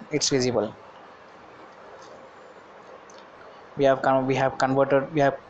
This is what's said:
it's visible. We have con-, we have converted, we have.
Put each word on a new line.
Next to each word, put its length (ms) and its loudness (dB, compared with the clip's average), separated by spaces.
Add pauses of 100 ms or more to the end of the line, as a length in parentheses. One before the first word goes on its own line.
(100)
it's 180 -2
visible. 460 0 (3000)
We 80 0
have 180 4
con-, 240 2
we 80 0
have 240 -2
converted, 560 0
we 60 0
have. 180 2 (120)